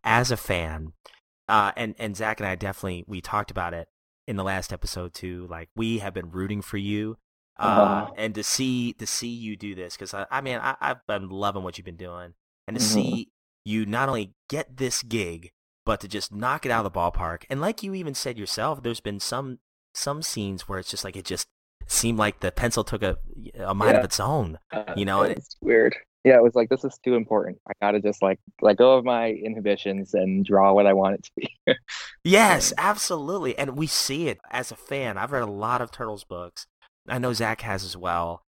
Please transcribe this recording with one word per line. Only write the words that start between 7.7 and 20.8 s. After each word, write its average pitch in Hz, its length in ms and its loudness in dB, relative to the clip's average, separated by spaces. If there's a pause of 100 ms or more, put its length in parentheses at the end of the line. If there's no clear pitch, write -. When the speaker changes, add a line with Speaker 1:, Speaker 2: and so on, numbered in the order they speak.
Speaker 1:
and 110 180 -4
to 107 80 -4
see, 123 500 0
to - 120 -12
see - 220 -4
you 117 300 -8
do 101 180 -10
this, 90 220 -10
'cause - 160 -12
I, 98 180 -6
I 135 100 -2
mean, 127 200 -4
I, 131 200 -2
I've 135 260 -4
been 98 220 -4
loving 98 340 -4
what 90 140 -10
you've 90 80 -16
been 87 120 -14
doing, 87 360 -14 (340)
and 110 100 -6
to 123 60 0
Speaker 2:
Mm-hmm. 107 100 2
Speaker 1:
see 113 360 0 (360)
you 107 200 -2
not 123 240 0
only 110 240 -4 (160)
get 143 280 -8
this 127 260 -2
gig, 90 480 -4 (340)
but 104 140 -2
to 104 80 -14
just 98 260 -8
knock 127 320 -4
it 127 60 0
out 113 140 2
of 95 80 -4
the - 60 -4
ballpark. 87 500 0
And 139 120 -4
like 220 220 -2
you 196 100 -6
even 170 200 -6
said 123 240 -6
yourself, 123 440 -2
there's 117 200 -4
been 101 180 -6
some, 127 400 -6 (340)
some 143 280 -4
scenes 98 460 -4
where 95 120 -6
it's 92 100 -8